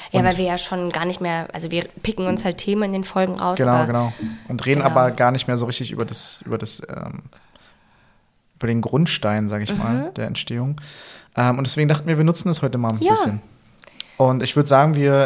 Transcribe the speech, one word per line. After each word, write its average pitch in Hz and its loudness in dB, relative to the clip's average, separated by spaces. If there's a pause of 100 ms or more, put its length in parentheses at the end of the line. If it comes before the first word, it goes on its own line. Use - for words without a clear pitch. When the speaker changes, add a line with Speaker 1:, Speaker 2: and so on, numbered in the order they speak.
(120)
Speaker 1:
Ja, 185 2
Speaker 2:
und 175 2
Speaker 1:
weil 185 2
wir 185 -2
ja 180 -2
schon 180 -4
gar 165 -6
nicht 180 -4
mehr, 165 -4
also 165 -8
wir 170 -2 (180)
picken 185 -4
uns 220 -2
halt 180 -2
Themen 208 -2
in 196 -2
den 190 -4
Folgen 185 -2
raus, 180 -2
Speaker 2:
Genau, 123 4
Speaker 1:
aber 123 4
Speaker 2:
genau. 120 0 (360)
Und 123 -6
reden 139 2
Speaker 1:
genau. 135 4
Speaker 2:
aber 127 4
gar 123 2
nicht 127 -2
mehr 123 0
so 117 0
richtig 120 -6
über 110 -4
das, - -6
über 113 -4
das, - -6
ähm, - -10 (1300)
über 117 -4
den 117 2
Grundstein, 110 0
sag 104 -2
ich 107 -4
mal, 113 0 (160)
Speaker 1:
Mhm. 370 -14
Speaker 2:
der 110 -6
Entstehung. 123 -6 (560)
Ähm, 123 2
und 135 0
deswegen 151 0
dachten 151 0
wir, 160 2
wir 156 4
nutzen 170 2
das 165 0
heute 127 0
mal 117 0
ein 110 -2
Speaker 1:
Ja. 349 2
Speaker 2:
bisschen. 269 2 (800)
Und 127 4
ich 113 -2
würd 139 4
sagen, 143 6
wir, 139 4 (120)